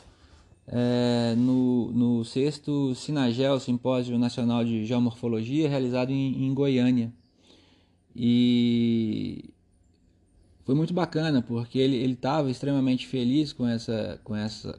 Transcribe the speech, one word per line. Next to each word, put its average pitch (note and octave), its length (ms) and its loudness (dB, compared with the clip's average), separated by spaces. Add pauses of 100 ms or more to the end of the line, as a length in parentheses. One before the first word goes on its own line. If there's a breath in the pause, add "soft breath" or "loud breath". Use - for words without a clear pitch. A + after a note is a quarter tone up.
(640 soft breath)
é, A#2+ 720 2
no, B2 560 2
no A#2+ 320 2
sexto C#3 720 -2
Sinagel, C3+ 640 0
Simpósio B2 580 -2
Nacional A#2+ 460 0
de A2+ 220 -2
Geomorfologia, A#2+ 840 -2
realizado B2+ 440 -2
em, C3+ 340 -2
em C3+ 80 0
Goiânia. B2+ 580 2 (1040 soft breath)
E A#2 1400 2 (1120)
foi B2+ 100 -2
muito D#3+ 220 0
bacana, D#3 480 0
porque A#2 340 -6
ele, C3+ 200 2
ele C3 180 0
tava C#3 340 -2
extremamente C3 560 0
feliz C3+ 480 0
com B2 140 -4
essa, A2+ 560 -4
com G#2+ 120 -8
essa, G#2+ 440 -6